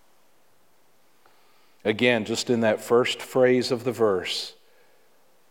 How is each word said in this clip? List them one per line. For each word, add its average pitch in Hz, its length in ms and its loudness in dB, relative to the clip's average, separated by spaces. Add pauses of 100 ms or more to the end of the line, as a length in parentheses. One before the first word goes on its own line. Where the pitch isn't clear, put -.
(1800)
Again, 110 440 0
just 113 240 -4
in 120 100 0
that 107 220 0
first - 400 0
phrase 127 480 2
of 117 140 -4
the 127 80 -2
verse, 104 640 -2 (960)